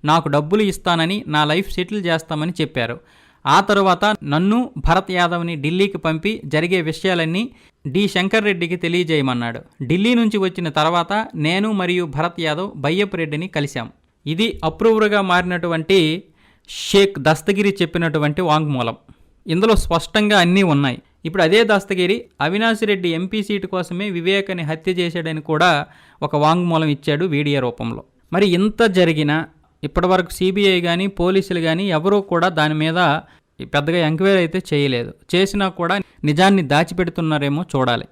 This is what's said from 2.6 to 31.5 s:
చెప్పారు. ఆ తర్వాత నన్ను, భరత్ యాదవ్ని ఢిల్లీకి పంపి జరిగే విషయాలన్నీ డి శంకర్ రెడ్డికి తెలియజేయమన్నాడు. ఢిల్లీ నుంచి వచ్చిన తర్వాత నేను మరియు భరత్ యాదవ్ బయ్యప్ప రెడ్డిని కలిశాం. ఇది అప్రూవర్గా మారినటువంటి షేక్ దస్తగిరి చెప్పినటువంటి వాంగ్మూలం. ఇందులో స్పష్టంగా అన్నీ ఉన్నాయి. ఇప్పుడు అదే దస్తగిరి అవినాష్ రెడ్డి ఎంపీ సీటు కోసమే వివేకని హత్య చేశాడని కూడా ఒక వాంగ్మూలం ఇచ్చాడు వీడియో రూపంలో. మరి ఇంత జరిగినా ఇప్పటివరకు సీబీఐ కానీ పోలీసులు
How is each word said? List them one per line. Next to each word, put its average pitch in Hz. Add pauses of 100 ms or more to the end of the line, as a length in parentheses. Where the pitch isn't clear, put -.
చెప్పారు. 120 (480)
ఆ 156
తర్వాత 196
నన్ను, 190
భరత్ 170
యాదవ్ని 170
ఢిల్లీకి 180
పంపి 160
జరిగే 170
విషయాలన్నీ 170 (380)
డి 185
శంకర్ 196
రెడ్డికి 175
తెలియజేయమన్నాడు. 143 (240)
ఢిల్లీ 185
నుంచి 220
వచ్చిన 185
తర్వాత 170
నేను 180
మరియు 180
భరత్ 165
యాదవ్ 160
బయ్యప్ప 180
రెడ్డిని 160
కలిశాం. 139 (380)
ఇది 180
అప్రూవర్గా 208
మారినటువంటి 175 (460)
షేక్ 196
దస్తగిరి 196
చెప్పినటువంటి 160
వాంగ్మూలం. 147 (520)
ఇందులో 196
స్పష్టంగా 208
అన్నీ 180
ఉన్నాయి. 143 (240)
ఇప్పుడు 170
అదే 196
దస్తగిరి 196 (160)
అవినాష్ 214
రెడ్డి 190
ఎంపీ 185
సీటు 196
కోసమే 185
వివేకని 185
హత్య 160
చేశాడని 165
కూడా 156 (380)
ఒక 147
వాంగ్మూలం 160
ఇచ్చాడు 147
వీడియో 147
రూపంలో. 117 (300)
మరి 196
ఇంత 202
జరిగినా 165 (380)
ఇప్పటివరకు 180
సీబీఐ 190
కానీ 175
పోలీసులు 190